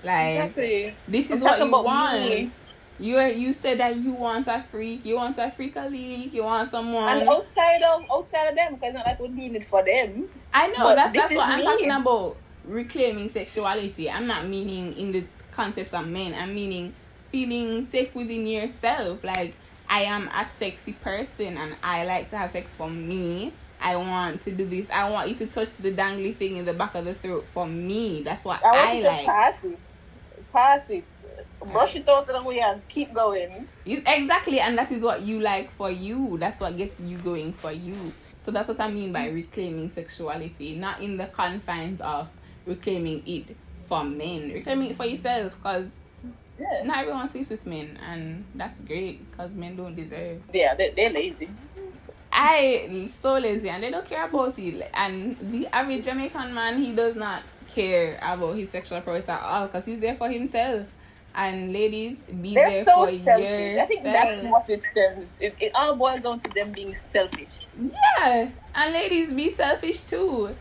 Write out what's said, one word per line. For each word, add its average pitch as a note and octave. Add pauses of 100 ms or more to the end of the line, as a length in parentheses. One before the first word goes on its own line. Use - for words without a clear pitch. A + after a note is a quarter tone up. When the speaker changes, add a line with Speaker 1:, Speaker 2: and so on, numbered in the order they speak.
Speaker 1:
Like, D#3+
Speaker 2:
Exactly. G#3+ (120)
Speaker 1:
this A#3
is -
Speaker 2:
I'm C4
Speaker 1:
what C4
Speaker 2:
talking A#3
Speaker 1:
you B3+
Speaker 2:
about A#3
Speaker 1:
want. C4+
Speaker 2:
me. A#3+ (500)
Speaker 1:
You, A#3
you B3+
said B3+
that A#3+
you B3
want A#3+
a A#3+
freak, A3+
you A3+
want B3
a A#3+
freak C4+
a C#4
leak, B3+
you A3+
want A3+
someone. A#3
Speaker 2:
And A3
outside E4+
of, E4
outside D#4
of D4
them, E4
'cause A#3+
it's B3+
not B3
like A#3+
we're B3
doing B3+
it G#3
for F#3+
them. A3+ (260)
Speaker 1:
I D4+
know, F#4
Speaker 2:
But -
Speaker 1:
that's, C4
Speaker 2:
this C#4
Speaker 1:
that's F#4+
Speaker 2:
is D4+
Speaker 1:
what C4
I'm C4+
Speaker 2:
me. -
Speaker 1:
talking G4
about. B3 (300)
Reclaiming A3+
sexuality. G3
I'm A#3
not F#3
meaning F#3+
in G3
the F#3 (280)
concepts G3+
of E3
men. F3
I'm F#3+
meaning F#3+ (380)
feeling A#3+
safe B3+
within A3+
yourself. A3
Like, F#3 (360)
I G#3
am G3+
a -
sexy -
person G3+
and D3+
I F3
like F3+
to G#3+
have F#3
sex F3+
for -
me. F3 (280)
I F3+
want F3+
to G#3
do F#3+
this. F#3
I G3+
want G#3
you A3
to -
touch A3 (100)
the G3
dangly G3
thing F#3+
in F3
the F3
back F#3
of E3+
the F3+
throat F3+
for F3
me. F3
That's D3+
what F3+
Speaker 2:
I -
want -
Speaker 1:
I -
Speaker 2:
you -
to F#3+
Speaker 1:
like. -
Speaker 2:
pass -
it. F4 (720)
Pass C#4
it. F#3+ (680)
Brush C#4
it C#4+
out C#4
of B3+
the B3+
way B3
and G#3
keep C#4
going. G3+ (160)
Speaker 1:
You, A3
exactly, C#4+
and A#3
that B3+
is A3+
what A3+
you G#3+
like G3+
for G3
you. G3
That's G3
what F3
gets G3
you F3
going E3+
for E3
you. F3 (260)
So -
that's A3
what A3+
I G#3+
mean G3+
by D#3
reclaiming E3
sexuality. D#3+
Not F#3+
in G3+
the F#3
confines F3+
of D3+ (360)
reclaiming F3+
it - (320)
for -
men. E3+
Reclaiming C4+
it -
for B3
yourself, A#3
'cause F#3+ (720)
Speaker 2:
Yeah. A#3
Speaker 1:
not C#4
everyone C#4
sleeps C4+
with A3
men, D3+
and E3 (100)
that's -
great, D#3+ (160)
'cause F3+
men F3+
don't F3+
deserve. E3+ (120)
Speaker 2:
Yeah, D3
they, F#3
they're G#3+
lazy. F3+ (840)
Speaker 1:
I C4 (120)
so C4+
lazy, G#3+
and F3+
they B3+
don't F4
care D#4+
about C4
it. F3+
And G3 (160)
the A#3+
average C4
Jamaican C4
man, A#3
he A#3+
does A#3
not G#3 (300)
care F3+
about F3+
his G3
sexual F3+
prowess E3+
at E3
all, G3
'cause F#3
he's A3+
there A#3+
for A#3+
himself. A#3+ (500)
And F#3+
ladies, G#3+ (240)
be G3+
Speaker 2:
They're C5+
Speaker 1:
there -
Speaker 2:
so -
Speaker 1:
for -
Speaker 2:
selfish. G4+
I -
think -
that's A#3 (120)
Speaker 1:
yourself. A#3
Speaker 2:
what A#3
it G#3
stems. F#3+
It, G3+
it A3
all C#4+
boils B3+
down A#3+
to -
them G#3
being G3
selfish. - (120)
Speaker 1:
Yeah, C#4 (260)
and D#4
ladies, E4+
be D4
selfish -
too. C4